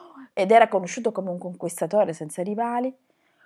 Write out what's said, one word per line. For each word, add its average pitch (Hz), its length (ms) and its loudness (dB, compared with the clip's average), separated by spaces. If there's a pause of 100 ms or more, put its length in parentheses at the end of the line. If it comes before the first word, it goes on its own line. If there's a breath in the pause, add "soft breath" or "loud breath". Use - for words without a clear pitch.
(340 loud breath)
ed 190 160 2
era 226 180 8
conosciuto 214 440 -2
come 190 180 -6
un 175 80 -6
conquistatore 180 720 -2
senza 160 300 -8
rivali, 240 520 -2 (520)